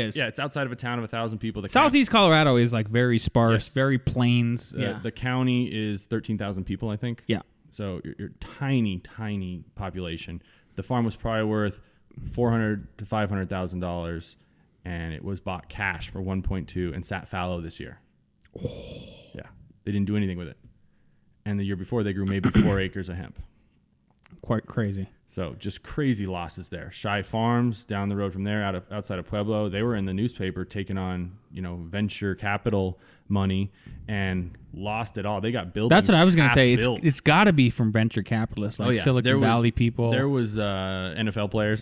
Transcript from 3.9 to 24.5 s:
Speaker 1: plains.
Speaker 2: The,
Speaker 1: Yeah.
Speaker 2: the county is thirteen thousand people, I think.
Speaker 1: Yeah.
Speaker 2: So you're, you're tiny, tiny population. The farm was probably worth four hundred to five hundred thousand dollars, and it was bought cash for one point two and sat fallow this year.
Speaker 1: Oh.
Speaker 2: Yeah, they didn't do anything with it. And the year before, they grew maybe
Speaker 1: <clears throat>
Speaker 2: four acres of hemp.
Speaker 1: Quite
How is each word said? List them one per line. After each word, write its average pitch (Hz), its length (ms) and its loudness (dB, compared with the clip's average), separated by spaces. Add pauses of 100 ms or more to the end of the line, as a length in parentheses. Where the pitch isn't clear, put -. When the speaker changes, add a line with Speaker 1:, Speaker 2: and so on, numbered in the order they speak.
Speaker 1:
plains. 120 720 2
Speaker 2:
The, - 100 -8
Speaker 1:
Yeah. 98 220 -2
Speaker 2:
the 113 80 -4
county 127 540 0
is 107 400 -4
thirteen 110 340 -4
thousand 101 240 -4
people, 104 260 -4
I 104 80 -4
think. 120 300 -6
Speaker 1:
Yeah. 110 140 0 (280)
Speaker 2:
So 95 340 -8
you're, - 140 -10
you're 98 220 -10
tiny, 120 580 -2
tiny 95 680 -8 (120)
population. 87 680 -8 (360)
The 95 60 -6
farm 123 220 0
was 107 100 -2
probably 110 280 -2
worth 107 380 0 (520)
four 120 160 2
hundred 107 480 0
to 104 80 -12
five 104 240 0
hundred 95 180 -2
thousand 92 340 -4
dollars, 85 560 -6 (480)
and 85 280 -6
it 73 100 -12
was 95 160 -8
bought - 300 -8
cash 95 400 -4
for 95 100 -10
one 95 220 -4
point 92 260 -4
two 90 280 -4
and 92 100 -8
sat 95 220 -8
fallow 90 340 -4
this 80 180 -12
year. 60 200 -14 (600)
Speaker 1:
Oh. - 440 -10 (320)
Speaker 2:
Yeah, - 80 -16 (420)
they 104 60 -6
didn't 101 160 0
do 104 100 0
anything 92 220 -2
with 85 80 -10
it. - 100 -16 (840)
And 101 160 -2
the 98 40 0
year 98 120 -2
before, 101 280 -2
they 101 100 0
grew 95 140 -2
maybe 98 220 2
Speaker 1:
<clears throat> - 120 4
Speaker 2:
four 98 180 4
acres 95 300 -4
of 90 60 -8
hemp. - 240 -12 (1040)
Speaker 1:
Quite 113 240 -2